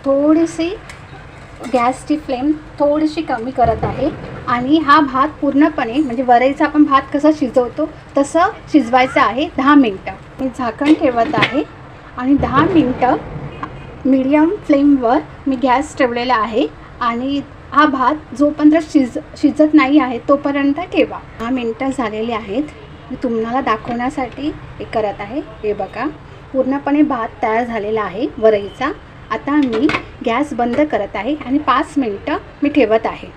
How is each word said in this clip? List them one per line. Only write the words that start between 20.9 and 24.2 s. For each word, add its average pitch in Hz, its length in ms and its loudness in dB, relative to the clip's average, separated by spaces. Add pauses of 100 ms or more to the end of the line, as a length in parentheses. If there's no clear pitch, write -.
दहा 226 100 -6
मिनटं 247 480 -4
झालेली 220 340 -4
आहेत. 220 320 -4 (480)
मी - 120 -10
तुम्हाला 233 380 -2
दाखवण्यासाठी 247 880 -4